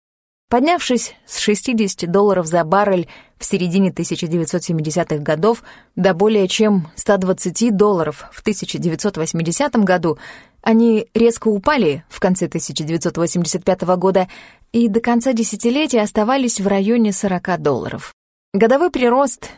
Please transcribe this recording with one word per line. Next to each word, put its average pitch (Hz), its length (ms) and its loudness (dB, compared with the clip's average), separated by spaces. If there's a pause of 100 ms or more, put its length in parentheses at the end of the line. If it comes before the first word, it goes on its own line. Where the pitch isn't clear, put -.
(500)
Поднявшись 254 640 0 (120)
с - 120 -10
шестидесяти 214 640 -2
долларов 185 420 2
за 165 180 0
баррель 190 440 2 (300)
в - 80 -8
середине 185 460 0
тысяча 170 340 -6
девятьсот 165 360 -2
семидесятых 160 600 -2
годов 160 400 0 (340)
до 185 160 2
более 196 360 2
чем 202 480 2
ста 208 200 2
двадцати 185 540 0
долларов 180 640 0
в - 100 -20
тысяча - 340 -4
девятьсот 165 400 -4
восьмидесятом 165 720 -2
году, 175 320 0 (420)
они 226 540 2
резко 226 340 2
упали 202 640 0
в - 100 -12
конце 185 260 0
тысяча 156 380 -6
девятьсот 165 320 -4
восемьдесят 170 480 -2
пятого 185 320 0
года 185 320 0 (440)
и 233 160 2
до 214 120 0
конца 240 320 0
десятилетия 233 680 0
оставались 233 580 0
в 185 60 -2
районе 202 460 2
сорока 185 440 -2
долларов. 147 560 -4 (420)
Годовой 247 360 4
прирост 254 680 0